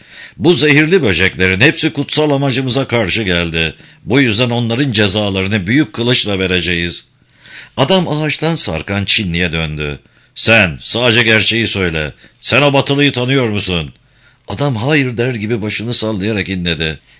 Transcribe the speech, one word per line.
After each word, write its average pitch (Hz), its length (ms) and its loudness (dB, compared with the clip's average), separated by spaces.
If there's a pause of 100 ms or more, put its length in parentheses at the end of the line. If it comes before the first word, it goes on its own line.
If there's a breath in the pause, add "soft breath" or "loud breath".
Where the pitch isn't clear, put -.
(360 loud breath)
Bu 156 180 4
zehirli 151 480 4
böceklerin 92 580 2
hepsi 156 320 2
kutsal 151 380 0
amacımıza 135 580 0
karşı 110 340 0
geldi. 85 520 0 (300 loud breath)
Bu 123 160 2
yüzden 117 300 2
onların 120 420 0
cezalarını 101 720 0
büyük 135 260 0
kılıçla 117 460 0
vereceğiz." 87 640 -2 (720 loud breath)
Adam 165 320 2
ağaçtan 151 460 -2
sarkan 101 500 -4
Çinliye 90 480 -2
döndü. 76 460 -6 (360 soft breath)
"Sen 98 480 2
sadece 120 400 2
gerçeği 110 440 2
söyle. 80 460 -2 (280 soft breath)
Sen 123 220 2
o 143 100 4
batılıyı 139 400 2
tanıyor 127 360 0
musun?" 90 440 -2 (560 soft breath)
Adam 127 280 -2
hayır 127 400 0
der 120 180 -2
gibi 107 280 -4
başını 107 320 -6
sallayarak 107 540 -2
inledi. 82 500 -4 (220 soft breath)